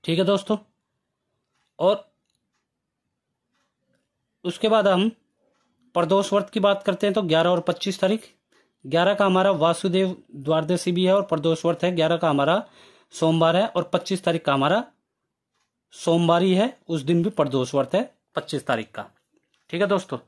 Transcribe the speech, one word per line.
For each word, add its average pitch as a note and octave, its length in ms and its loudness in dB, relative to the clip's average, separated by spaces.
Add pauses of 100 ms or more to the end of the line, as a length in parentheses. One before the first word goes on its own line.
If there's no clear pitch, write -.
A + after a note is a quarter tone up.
ठीक D#3+ 140 -2
है F#3+ 60 2
दोस्तों, G3 320 0 (1200)
और G3 340 -2 (2250)
उसके F3+ 240 -4
बाद G#3+ 200 4
हम F#3+ 200 2 (880)
प्रदोष F#3+ 380 0
व्रत G3+ 180 -2
की A3+ 100 -4
बात G3 220 2
करते G3 240 -2
हैं G3+ 80 0
तो G#3+ 80 0
ग्यारह E3 280 2
और F3+ 100 0
पच्चीस F#3 400 -6
तारीख, G#3 340 -2 (520)
ग्यारह E3+ 280 2
का G3+ 120 0
हमारा F#3+ 240 2
वासुदेव F3+ 720 0 (120)
द्वादशी D#3 580 -2
भी F3+ 140 0
है F#3 100 4
और G3+ 60 2
प्रदोष D#3+ 420 -2
व्रत E3 180 0
है, F3+ 140 0
ग्यारह D#3+ 200 0
का D#3+ 140 0
हमारा D3+ 380 0 (420)
सोमवार E3 460 2
है G3+ 100 2
और E3+ 260 -6
पच्चीस F#3 320 -4
तारीख E3 200 -2
का C#3+ 100 0
हमारा D3+ 300 0 (1040)
सोमवार E3+ 520 2
ही F#3+ 120 2
है, G#3+ 340 0
उस E3 120 -4
दिन E3+ 220 0
भी G3+ 80 -2
प्रदोष C3+ 440 -2
व्रत C3+ 200 -2
है G#3 200 -4 (200)
पच्चीस - 320 -8
तारीख A2 280 -4
का। - 160 -14 (600)
ठीक E3+ 100 -8
है G3+ 60 2
दोस्तों F#3 420 -4